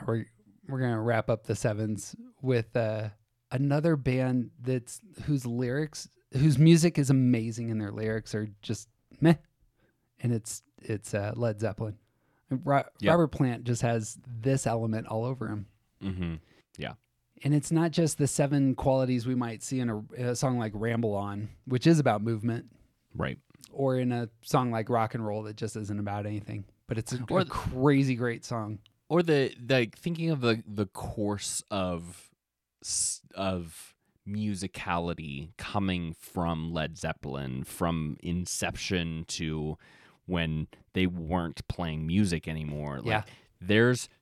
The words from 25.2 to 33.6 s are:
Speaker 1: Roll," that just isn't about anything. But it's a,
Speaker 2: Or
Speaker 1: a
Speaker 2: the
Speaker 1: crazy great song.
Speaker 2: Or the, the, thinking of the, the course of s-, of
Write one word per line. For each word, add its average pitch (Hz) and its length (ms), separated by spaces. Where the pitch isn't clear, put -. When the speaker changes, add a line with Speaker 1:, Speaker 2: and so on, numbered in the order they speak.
Speaker 1:
Roll," 107 180
that 107 120
just 110 200
isn't 104 220
about 104 280
anything. 104 380
But 110 120
it's - 160
a, 123 160
Speaker 2:
Or 185 100
Speaker 1:
a 185 40
Speaker 2:
the - 60
Speaker 1:
crazy 139 640
great 117 300
song. 107 360
Speaker 2:
Or 170 140
the, 147 320
the, 120 320
thinking 165 340
of 147 120
the, 113 240
the 104 200
course - 840
of 90 600
s-, - 400
of 92 600